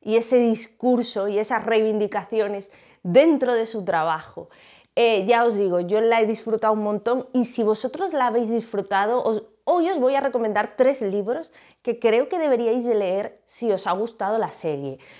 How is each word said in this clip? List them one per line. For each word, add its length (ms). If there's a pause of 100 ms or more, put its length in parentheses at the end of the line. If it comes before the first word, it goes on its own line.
y 140
ese 220
discurso 920
y 100
esas 280
reivindicaciones 1080 (320)
dentro 500
de 120
su 180
trabajo. 680 (460)
Eh, 300
ya 180
os 120
digo, 260
yo 180
la 220
he 60
disfrutado 460
un 100
montón 500
y 100
si 180
vosotros 520
la 140
habéis 220
disfrutado, 720
os, 220 (220)
hoy 240
os 100
voy 160
a 60
recomendar 560
tres 240
libros 500 (300)
que 180
creo 300
que 100
deberíais 460
de 100
leer 500
si 280
os 140
ha 40
gustado 460
la 160
serie. 460 (200)